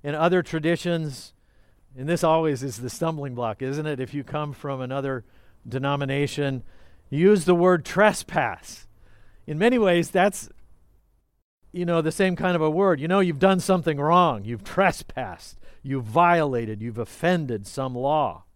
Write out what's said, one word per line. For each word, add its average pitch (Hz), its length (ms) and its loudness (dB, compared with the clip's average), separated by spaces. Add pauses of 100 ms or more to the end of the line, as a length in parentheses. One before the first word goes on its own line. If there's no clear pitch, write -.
In 147 120 -4
other 175 260 4
traditions, 156 920 -4 (640)
and 135 100 -8
this 170 160 0
always 160 400 2
is 123 140 -8
the 120 120 -8
stumbling 143 460 -6
block, 117 260 -6
isn't 143 240 -4
it? 147 140 -6
If 131 140 -8
you 143 100 -6
come 147 300 -6
from 139 260 -8
another 131 460 -6 (420)
denomination, 139 960 -2 (480)
you 139 80 -2
use 185 260 6
the 180 80 6
word 175 320 4
trespass. - 1000 0 (580)
In 151 140 -8
many 240 180 4
ways, 175 320 2
that's, 190 400 0 (1200)
you 175 140 -4
know, 170 160 2
the 156 100 0
same 185 240 2
kind 180 200 0
of 156 80 2
a 156 80 2
word. 180 280 2
You 151 80 -6
know, 190 120 2
you've 175 180 0
done 190 220 4
something 165 400 0
wrong. 151 440 4
You've 107 200 -8
trespassed. - 960 -4 (240)
You've 135 220 -6
violated. 127 760 2
You've 117 160 -8
offended 123 680 -2
some 131 260 -6
law. 131 520 0 (100)